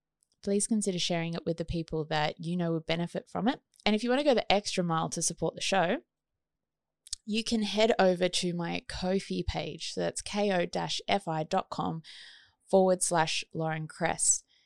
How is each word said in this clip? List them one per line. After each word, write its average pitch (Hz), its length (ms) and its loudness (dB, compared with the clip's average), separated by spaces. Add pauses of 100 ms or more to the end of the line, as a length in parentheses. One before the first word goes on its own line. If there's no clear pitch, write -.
(420)
please 202 240 2
consider 202 320 0
sharing 165 360 0
it - 120 -6
with 165 100 0
the 170 80 -6
people 165 420 -4
that 156 340 -2
you 170 160 -4
know 170 160 0
would 160 120 -2
benefit 170 460 -4
from 180 160 -2
it. 277 140 0 (260)
And 208 80 4
if 214 80 0
you 240 80 0
wanna 269 140 2
go 285 100 6
the - 180 2
extra 196 300 0
mile 165 280 0
to 170 120 -4
support - 320 -2
the 170 60 -16
show, 190 380 2 (1300)
you 220 200 -2
can 220 180 0
head 208 340 4
over 185 320 4
to 180 240 0
my 170 360 -4
Ko-fi 185 580 -2
page. - 480 -6
So 180 60 -2
that's 170 220 -2
ko 196 440 0
dash 170 400 -4
F 202 220 0
I 160 160 -2
dot - 260 -2
com 165 320 -4 (680)
forward 185 360 4
slash 165 400 0 (100)
Lauren 160 320 -4
Kress. - 560 0 (240)